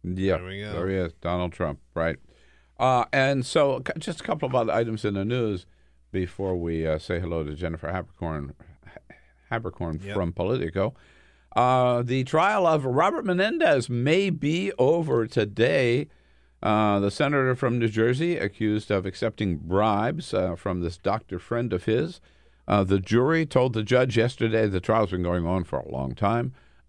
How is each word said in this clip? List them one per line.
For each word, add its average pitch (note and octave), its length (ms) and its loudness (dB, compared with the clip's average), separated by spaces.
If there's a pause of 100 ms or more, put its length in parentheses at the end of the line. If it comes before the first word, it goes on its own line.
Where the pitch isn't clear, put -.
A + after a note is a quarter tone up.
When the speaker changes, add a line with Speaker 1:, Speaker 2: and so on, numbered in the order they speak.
Speaker 1:
Yeah. F#2 360 0
Speaker 2:
There F2 80 -8
we F#2+ 140 -12
go. G#2+ 120 -8
Speaker 1:
There F2 160 -4
he F#2+ 80 0
is, F2 180 -2
Donald F2+ 380 -2
Trump, D2+ 260 -4 (160)
right. E2 220 0 (640)
Uh, B2 340 2
and C3+ 340 0
so C#3 400 2
c-, - 120 -6
just D#3+ 220 -10
a - 40 -16
couple D3+ 220 -4
of B2+ 80 -4
other A#2 180 2
items A2+ 320 -2
in G#2 100 0
the G2 100 -2
news A2 400 -2 (480)
before F#2 440 -4
we, E2 300 -2
uh, D#2 120 0
say F2 220 -4
hello E2 240 -4
to D2 100 -8
Jennifer E2 340 -6
Habercorn, D#2+ 640 -8 (1000)
Habercorn F2 540 -6
Speaker 2:
Yep. G2+ 100 -10
Speaker 1:
from F2 180 -2
Politico. F#2+ 640 -2 (600)
Uh, B2 480 4
the B2+ 220 -2
trial F#3 420 2
of D#3 180 2
Robert E3 400 2
Menendez F#3+ 640 2
may D3 400 2
be E3+ 500 -2
over C#3 480 2
today. A#2+ 840 2 (540)
Uh, G#2 380 2
the G2+ 100 2
senator C#3 440 0
from B2 240 0
New A2+ 100 2
Jersey B2+ 480 0
accused G#2 540 -2
of G2 160 0
accepting G2 500 -4
bribes, G#2 760 0
uh, F2+ 220 0
from F2+ 240 -4
this F2 180 -4
doctor F#2+ 400 -4
friend A#2 340 -4
of F2+ 120 -2
his. C#3 360 -2 (480)
Uh, G2+ 160 4
the F#2+ 140 2
jury C3 480 2
told B2+ 260 2
the A2 100 -2
judge B2 340 2
yesterday, A2+ 500 2
the F#2+ 140 0
trial's G#2+ 320 2
been F2+ 100 -2
going F2 240 0
on F2+ 180 0
for C#2+ 140 -4
a - 120 -8
long C2 240 -4
time. A#2 380 0 (360)